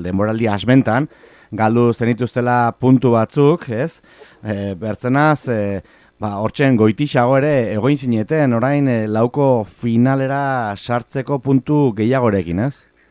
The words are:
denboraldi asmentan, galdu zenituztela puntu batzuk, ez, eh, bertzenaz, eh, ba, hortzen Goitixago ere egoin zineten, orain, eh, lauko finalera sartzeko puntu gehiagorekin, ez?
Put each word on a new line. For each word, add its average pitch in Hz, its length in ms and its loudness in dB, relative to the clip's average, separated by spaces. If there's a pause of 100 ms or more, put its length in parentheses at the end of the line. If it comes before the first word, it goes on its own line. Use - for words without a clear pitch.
denboraldi 107 460 -2
asmentan, 117 580 2 (460)
galdu 113 400 2
zenituztela 120 880 -2
puntu 131 320 4
batzuk, 143 560 2
ez, 127 340 -6 (400)
eh, 101 320 -6
bertzenaz, 127 760 -2
eh, 101 320 -4 (380)
ba, 101 240 -6
hortzen 131 360 0
Goitixago 123 600 2
ere 147 140 0 (200)
egoin 123 260 0
zineten, 127 600 0
orain, 139 300 0
eh, 113 180 0
lauko 120 580 0 (140)
finalera 131 960 0
sartzeko 123 640 -6
puntu 139 600 0
gehiagorekin, 107 680 0
ez? - 220 -10 (220)